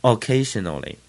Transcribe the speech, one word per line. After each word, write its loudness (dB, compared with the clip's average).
occasionally。 0